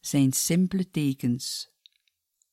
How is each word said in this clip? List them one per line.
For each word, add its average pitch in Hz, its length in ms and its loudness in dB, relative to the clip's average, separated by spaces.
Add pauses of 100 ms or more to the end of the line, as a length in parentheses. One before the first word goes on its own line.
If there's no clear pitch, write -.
zijn 135 320 2
simpele 185 580 0
tekens, 135 800 -4 (840)